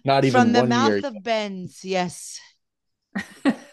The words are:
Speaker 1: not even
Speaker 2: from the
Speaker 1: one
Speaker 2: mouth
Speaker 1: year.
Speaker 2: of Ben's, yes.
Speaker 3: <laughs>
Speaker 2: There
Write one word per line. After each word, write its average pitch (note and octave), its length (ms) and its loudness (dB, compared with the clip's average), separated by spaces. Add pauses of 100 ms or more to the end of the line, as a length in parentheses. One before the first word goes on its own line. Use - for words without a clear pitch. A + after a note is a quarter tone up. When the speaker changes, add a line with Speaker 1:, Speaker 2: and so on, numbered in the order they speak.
Speaker 1:
not C3+ 200 4
even C3+ 160 4
Speaker 2:
from A#3+ 120 4
the A#3+ 80 4
Speaker 1:
one B3 100 2
Speaker 2:
mouth A#3+ 200 2
Speaker 1:
year. G#3 140 0
Speaker 2:
of G#3+ 180 -10
Ben's, G3+ 640 -6
yes. F3+ 540 -6 (760)
Speaker 3:
<laughs> - 300 -10
Speaker 2:
There C#4 120 0 (160)